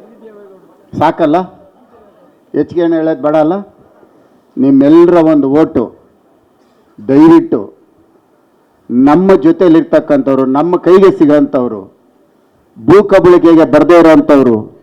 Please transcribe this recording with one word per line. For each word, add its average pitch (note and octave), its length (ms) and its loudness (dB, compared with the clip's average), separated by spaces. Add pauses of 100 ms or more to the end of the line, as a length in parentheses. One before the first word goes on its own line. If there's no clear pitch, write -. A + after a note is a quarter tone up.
(1000)
ಸಾಕಲ್ಲ, D#3+ 380 -2 (1160)
ಹೆಚ್ಚಿಗೆ D3 260 -6
ಏನು E3 140 -4
ಹೇಳೋದು D#3+ 260 -8
ಬೇಡ D3+ 140 -6
ಅಲ್ಲ? D#3+ 240 -8 (960)
ನಿಮ್ಮೆಲ್ಲರ C#3+ 580 2
ಒಂದು D#3 360 0
ಓಟು C#3+ 440 -4 (1120)
ದಯವಿಟ್ಟು D3 680 2 (1160)
ನಮ್ಮ D3+ 420 0
ಜೊತೆಯಲ್ಲಿರ್ತಕ್ಕಂಥವ್ರು, D3+ 1120 -2
ನಮ್ಮ D3+ 300 -4
ಕೈಗೆ F#3 420 2
ಸಿಗೋಂಥವ್ರು, C3 760 -2 (840)
ಭೂ E3 240 2
ಕಬಳಿಕೆಗೆ E3 680 2
ಬರ್ದೇ D#3+ 280 2
ಇರೋಂಥವ್ರು, C#3 840 0